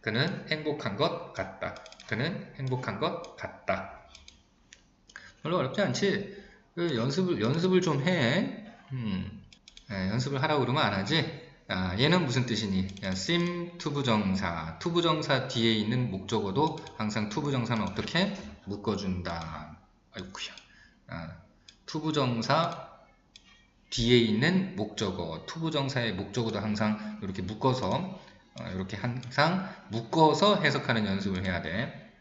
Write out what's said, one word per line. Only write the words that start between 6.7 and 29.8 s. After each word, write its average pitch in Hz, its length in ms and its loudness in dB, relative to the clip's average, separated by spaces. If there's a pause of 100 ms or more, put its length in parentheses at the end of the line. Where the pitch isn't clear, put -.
그 170 220 0
연습을, 147 440 2
연습을 165 400 4
좀 147 220 2
해. 170 640 2 (260)
음. 92 520 -4 (480)
예, 95 160 0
연습을 127 340 0
하라고 151 180 2
그러면 127 220 2
안 101 120 4
하지? 139 300 2 (440)
아, 92 300 0
얘는 165 260 6
무슨 123 220 0
뜻이니? 95 420 0 (160)
야, 95 60 -2
seem 175 680 -2
to 147 140 -4
부정사. 95 880 0
to 170 120 -2
부정사 156 540 2
뒤에 113 280 2
있는 113 360 0
목적어도 101 680 0 (200)
항상 107 320 -2
to 151 140 -4
부정사는 120 420 0
어떻게? 160 500 -2 (320)
묶어준다. 87 1120 -4 (360)
아이쿠야. - 420 -10 (540)
아, 82 280 -10 (500)
to 156 140 -4
부정사 143 880 0 (1000)
뒤에 120 280 8
있는 135 580 4
목적어, 90 680 -4
to - 140 -10
부정사의 135 540 0
목적어도 104 460 -2
항상 107 640 0
이렇게 95 200 -6
묶어서, 107 480 0
어, - 840 -6
이렇게 92 240 -6
항상 131 720 2 (220)